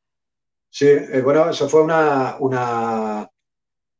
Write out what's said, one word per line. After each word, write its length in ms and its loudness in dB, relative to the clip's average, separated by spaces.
Sí, 180 -2
eh, 360 2
bueno, 260 2
eso 220 -4
fue 120 4
una, 560 0
una, 880 -4